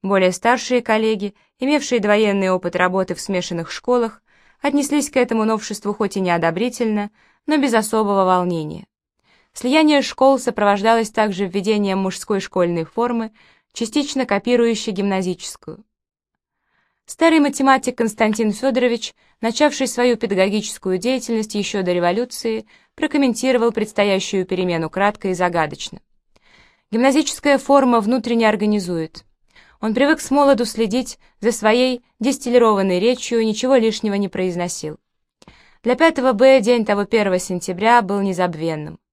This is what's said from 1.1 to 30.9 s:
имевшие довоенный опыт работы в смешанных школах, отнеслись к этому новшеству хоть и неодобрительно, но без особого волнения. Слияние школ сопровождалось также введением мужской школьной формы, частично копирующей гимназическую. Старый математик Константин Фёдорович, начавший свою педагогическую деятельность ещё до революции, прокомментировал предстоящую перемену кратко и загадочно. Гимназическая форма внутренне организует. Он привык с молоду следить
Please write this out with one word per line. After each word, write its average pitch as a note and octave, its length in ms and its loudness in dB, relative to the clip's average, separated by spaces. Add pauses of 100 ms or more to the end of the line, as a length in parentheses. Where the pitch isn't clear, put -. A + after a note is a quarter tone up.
имевшие C#4 400 0
довоенный G3+ 500 2
опыт F#3 260 -2
работы F#3 380 0
в - 80 -10
смешанных F3 480 -6
школах, A#3+ 540 -2 (360)
отнеслись C#4+ 520 -2
к - 60 -2
этому A#3 280 0
новшеству G#3+ 480 -4
хоть G3+ 240 -4
и - 20 -2
неодобрительно, G3+ 920 -2 (340)
но D4+ 120 0
без C4 180 0
особого G#3 500 2
волнения. E3+ 600 -2 (680)
Слияние D4 480 2
школ C4+ 360 2
сопровождалось A3 760 2
также G3+ 340 -2
введением G3 540 0
мужской F#3+ 420 -4
школьной F3 420 -2
формы, A#3 480 -4 (400)
частично C4 540 -2
копирующей A#3 640 0
гимназическую. F#3+ 960 -6 (1200)
Старый E4 340 2
математик C4+ 580 2
Константин A3 540 0
Фёдорович, A#3+ 640 -2 (240)
начавший C4+ 480 0
свою A#3+ 300 0
педагогическую G3 800 -2
деятельность A3 580 -4
ещё G3+ 280 -4
до F3+ 100 0
революции, A3 720 -2 (300)
прокомментировал B3+ 760 0
предстоящую G3+ 720 -2
перемену F3 440 -4
кратко G3+ 400 -2
и F#3 40 -2
загадочно. F3 680 -4 (880)
Гимназическая C#4 680 2
форма C4 440 4
внутренне A#3 480 2
организует. F#3 720 -2 (560)
Он A3 140 -2
привык C#4+ 260 2
с - 120 -6
молоду C#4 340 4
следить A3+ 520 -4 (220)